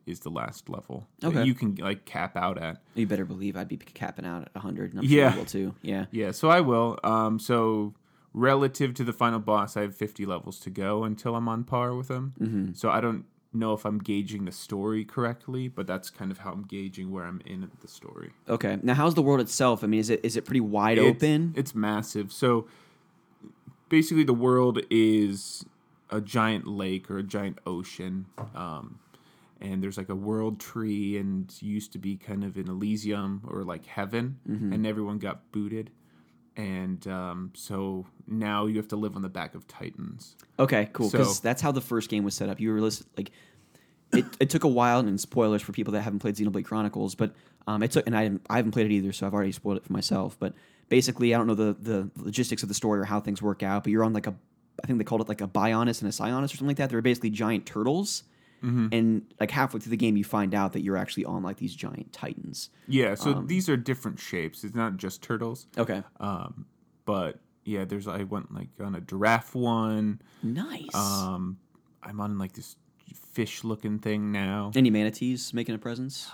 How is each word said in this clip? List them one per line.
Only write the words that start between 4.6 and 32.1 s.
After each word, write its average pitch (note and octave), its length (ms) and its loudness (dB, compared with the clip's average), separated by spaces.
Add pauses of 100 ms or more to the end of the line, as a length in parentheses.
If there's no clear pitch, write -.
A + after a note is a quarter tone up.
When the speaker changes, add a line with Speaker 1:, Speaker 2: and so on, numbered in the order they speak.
Speaker 2:
hundred, F#2+ 300 -6
and F#2 100 -8
I'm C#3 60 0
Speaker 1:
Yeah. C#3 240 10
Speaker 2:
sure - 20 6
you G2 60 0
will - 80 -6
too. G2 360 -2
Yeah. F#2+ 300 -4
Speaker 1:
Yeah, A2 200 -2
so - 180 4
I F3 100 10
will. A#2 420 4
Um, A2 360 2
so A2 560 2 (400)
relative C3+ 580 4
to B2+ 100 -4
the A#2 120 -2
final A#2 260 2
boss, G#2 380 2
I - 20 0
have G2+ 160 -4
fifty G2+ 300 -6
levels F#2 340 -6
to - 80 -12
go G2 360 -2
until A2 300 -2
I'm A#2 140 -2
on A2+ 160 -2
par B2 300 -2
with B2+ 160 -6
him. C3 280 -6
Speaker 2:
Mm-hmm. G2+ 360 -2
Speaker 1:
So - 160 0
I A2 100 4
don't A2 240 0 (300)
know A2+ 180 0
if G#2+ 140 -4
I'm G#2+ 120 -2
gauging G2+ 460 -4
the F2+ 80 -6
story G#2+ 540 -4
correctly, B2+ 640 -4
but G#2 180 -8
that's F#2 240 -6
kind F#2+ 200 -8
of G2 60 -8
how F#2+ 160 -10
I'm G2 120 -8
gauging G2 460 -10
where F#2 140 -8
I'm F2 220 -10
in F#2 240 -10 (100)
the - 80 -20
story. - 440 -16 (140)
Speaker 2:
Okay. G#2 360 0
Now, B2 100 4
how's D3+ 220 4
the D#3 80 4
world C#3 180 6
itself? A#2+ 420 2
I A2 40 0
mean, G#2+ 140 4
is A2 100 2
it, A#2 120 2
is A#2 140 0
it B2+ 80 -2
pretty C3 160 2
wide G#2+ 380 4
Speaker 1:
It's, B2+ 80 10 (180)
Speaker 2:
open? D#3 320 4
Speaker 1:
it's C3 180 -2
massive. G#2 560 -2
So A#2+ 360 4 (1200)
basically D#3+ 360 6
the C3+ 100 6
world B2+ 460 4 (100)
is G#2+ 760 4 (460)
a G#2+ 100 -2
giant A2 460 0
lake F#2+ 440 -4
or G2+ 80 -4
a F#2+ 40 -2
giant G2 440 -6
ocean, F#2 600 -8 (280)
um, E2 440 -10 (640)
and F#2+ 220 -4
there's, G2 140 -6
like, F#2 120 -8
a G2 60 -4
world G#2+ 460 -2
tree, G#2 560 -4
and F#2+ 460 -4
used G#2 300 -4
to G2 60 -10
be G2 180 -4